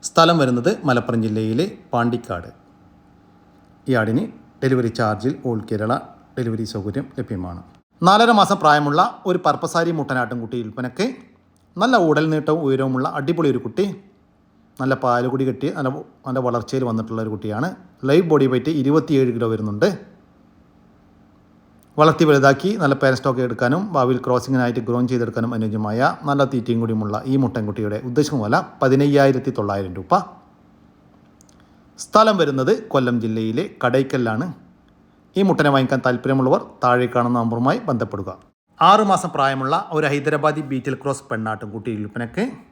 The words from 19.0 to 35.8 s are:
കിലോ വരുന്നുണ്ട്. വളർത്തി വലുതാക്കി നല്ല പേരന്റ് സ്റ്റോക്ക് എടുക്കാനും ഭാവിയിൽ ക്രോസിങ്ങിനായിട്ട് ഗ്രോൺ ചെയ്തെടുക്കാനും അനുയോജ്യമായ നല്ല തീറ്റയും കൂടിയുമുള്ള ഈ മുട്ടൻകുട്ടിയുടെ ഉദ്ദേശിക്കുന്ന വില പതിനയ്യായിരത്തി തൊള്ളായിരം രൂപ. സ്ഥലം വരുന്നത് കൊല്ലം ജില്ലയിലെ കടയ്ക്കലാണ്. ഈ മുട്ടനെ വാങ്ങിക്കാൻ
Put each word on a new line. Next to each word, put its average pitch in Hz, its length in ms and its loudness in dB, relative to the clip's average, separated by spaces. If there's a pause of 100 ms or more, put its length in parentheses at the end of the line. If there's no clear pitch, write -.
കിലോ 117 180 -2
വരുന്നുണ്ട്. 107 360 0 (2000)
വളർത്തി 156 280 4
വലുതാക്കി 139 420 4 (120)
നല്ല 139 180 2
പേരന്റ് 131 200 2
സ്റ്റോക്ക് 127 260 -2
എടുക്കാനും 123 360 -2 (140)
ഭാവിയിൽ 127 300 2
ക്രോസിങ്ങിനായിട്ട് 123 640 0
ഗ്രോൺ 120 200 0
ചെയ്തെടുക്കാനും 117 460 -2
അനുയോജ്യമായ 110 440 -2 (280)
നല്ല 139 240 2
തീറ്റയും 117 320 -2
കൂടിയുമുള്ള 107 320 -2 (160)
ഈ - 20 2 (100)
മുട്ടൻകുട്ടിയുടെ 107 540 -4 (120)
ഉദ്ദേശിക്കുന്ന 139 360 0
വില 117 120 2 (240)
പതിനയ്യായിരത്തി 135 760 4
തൊള്ളായിരം 101 400 -4
രൂപ. 95 160 -2 (1900)
സ്ഥലം 220 380 2
വരുന്നത് 135 300 0 (220)
കൊല്ലം 123 300 0
ജില്ലയിലെ 113 420 -4 (160)
കടയ്ക്കലാണ്. 131 640 0 (880)
ഈ 190 120 2
മുട്ടനെ 147 260 4
വാങ്ങിക്കാൻ 131 320 2